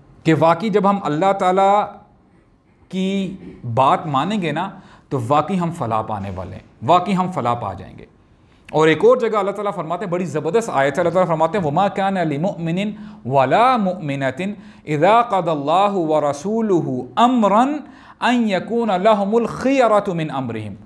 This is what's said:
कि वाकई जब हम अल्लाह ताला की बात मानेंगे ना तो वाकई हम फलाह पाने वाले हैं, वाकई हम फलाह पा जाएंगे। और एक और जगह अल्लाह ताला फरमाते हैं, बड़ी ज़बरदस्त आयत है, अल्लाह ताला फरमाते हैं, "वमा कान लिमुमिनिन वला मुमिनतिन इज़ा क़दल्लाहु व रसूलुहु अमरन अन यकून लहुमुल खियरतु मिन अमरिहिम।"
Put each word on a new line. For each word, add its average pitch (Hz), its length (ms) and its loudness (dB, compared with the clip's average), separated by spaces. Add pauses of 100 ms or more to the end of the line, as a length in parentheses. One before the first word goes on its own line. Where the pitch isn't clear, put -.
(240)
कि 160 80 4
वाकई 165 380 2
जब 190 160 2
हम 196 120 2
अल्लाह 165 340 0
ताला 196 500 2 (1080)
की 190 480 -4 (280)
बात 131 400 2
मानेंगे 160 460 -2
ना 180 300 -8 (300)
तो 143 60 -2
वाकई 147 360 0
हम 170 160 -2
फलाह 113 320 -4
पाने 104 280 -8
वाले 95 260 -10
हैं, - 80 -18 (200)
वाकई 180 280 2
हम 180 200 0
फलाह 120 220 -2
पा 107 200 -6
जाएंगे। - 320 -18 (680)
और 156 140 4
एक 160 160 4
और 247 140 6
जगह 220 200 0
अल्लाह 196 160 -2
ताला 202 160 -4
फरमाते 170 340 -6
हैं, 175 80 -6
बड़ी 185 120 -2
ज़बरदस्त 156 460 -2
आयत 185 280 0
है, 180 60 0
अल्लाह 165 100 0
ताला 185 120 2
फरमाते 160 320 0
हैं, 185 60 -2
"वमा 160 240 0
कान 196 300 -2
लिमुमिनिन 170 800 -4 (280)
वला 151 520 4
मुमिनतिन 175 800 -4 (300)
इज़ा 175 360 4
क़दल्लाहु 180 840 0
व 151 220 2
रसूलुहु 175 720 -2 (160)
अमरन 247 640 2 (400)
अन 233 280 2
यकून 208 420 -2
लहुमुल 202 560 2
खियरतु 214 680 2
मिन 160 140 -4
अमरिहिम।" 110 580 -8